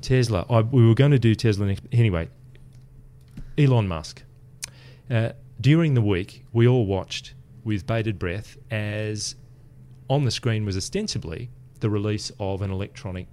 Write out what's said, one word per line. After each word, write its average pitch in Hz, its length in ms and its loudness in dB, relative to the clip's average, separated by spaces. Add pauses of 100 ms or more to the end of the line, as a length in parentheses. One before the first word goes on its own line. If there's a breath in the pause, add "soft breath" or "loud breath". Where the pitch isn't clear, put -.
Tesla. 113 480 0
I, 113 120 4
we 117 260 6
were 113 80 8
gonna 139 240 6
do 110 160 4
Tesla 101 320 0
next. 98 240 -4
Anyway, 107 380 0 (1300)
Elon 127 300 4
Musk. 80 360 -8 (880 loud breath)
Uh, 117 220 0 (280)
during 151 340 4
the 123 80 2
week, 101 420 -2 (100)
we 117 140 4
all 123 180 2
watched - 480 -6 (300)
with 107 220 -4
bated 110 320 -4
breath 95 400 -8 (140)
as 107 640 -6 (760)
on 143 160 2
the 113 60 0
screen 107 340 -2
was 98 120 -2
ostensibly 120 720 -8 (320)
the 110 80 0
release 104 500 -2
of 98 220 -4
an 98 100 -4
electronic 95 600 -8